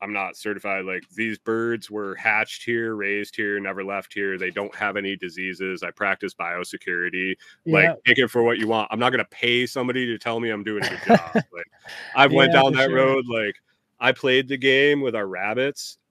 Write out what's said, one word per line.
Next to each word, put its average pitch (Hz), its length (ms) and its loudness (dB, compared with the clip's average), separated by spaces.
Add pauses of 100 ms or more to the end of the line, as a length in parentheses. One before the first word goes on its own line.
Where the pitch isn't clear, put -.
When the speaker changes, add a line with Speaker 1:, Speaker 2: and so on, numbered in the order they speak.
Speaker 1:
I'm 101 120 -8
not 98 220 -4
certified. 98 500 -6
Like, 92 180 -6 (120)
these 110 220 -4
birds 113 520 -2
were 101 260 -8
hatched 110 480 -2
here, 117 320 -2
raised 101 400 -4
here, 101 240 -2
never 98 240 -6
left 98 300 -8
here. 98 240 -4
They 90 140 -4
don't 101 240 -6
have 101 200 -2
any 98 200 -4
diseases. 92 680 -8
I 87 80 -6
practice 98 420 -4
biosecurity. 90 1040 -4 (340)
Like, 156 220 6
Speaker 2:
Yep. - 140 -8
Speaker 1:
take 123 120 6
it 123 120 4
for 120 140 2
what 117 140 2
you 107 100 -2
want. 110 240 2
I'm 110 80 -2
not 127 120 4
gonna 117 140 0
pay 120 400 0
somebody 127 420 -4
to 113 100 -4
tell 117 220 -4
me 117 100 -2
I'm 104 140 -4
doing 104 200 -4
a - 40 -2
good - 140 -10
job." - 320 2
Speaker 2:
<laughs> - 180 -2
Speaker 1:
Like, 87 140 -12 (480)
I've 139 200 6
went 135 180 6
Speaker 2:
Yeah, - 20 6
Speaker 1:
down 139 180 8
Speaker 2:
for 127 40 2
Speaker 1:
that 135 140 4
Speaker 2:
sure. - 20 -2
Speaker 1:
road. 135 360 2
Like, 110 280 -4 (440)
I 123 120 4
played 131 360 2
the 135 100 -4
game 139 440 4
with 123 140 -2
our 104 120 -4
rabbits. 110 680 -4 (120)